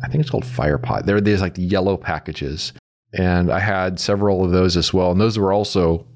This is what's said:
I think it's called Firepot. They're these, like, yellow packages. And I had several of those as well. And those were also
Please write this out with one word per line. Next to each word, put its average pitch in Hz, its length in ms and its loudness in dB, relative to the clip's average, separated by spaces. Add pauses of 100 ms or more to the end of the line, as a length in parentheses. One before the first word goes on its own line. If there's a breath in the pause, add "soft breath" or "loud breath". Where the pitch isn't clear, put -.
I 127 60 -8
think 139 140 0
it's 151 80 -2
called - 140 -4
Firepot. 123 600 -2
They're 101 160 2
these, 101 200 2
like, 92 160 -2
yellow 92 400 0
packages. 78 760 -8 (420)
And 90 360 2
I - 80 0
had 92 400 -2
several 101 460 0
of 90 60 0
those 92 260 4
as 82 160 0
well. 90 180 2
And 90 100 2
those 110 180 2
were 95 140 2
also 92 640 0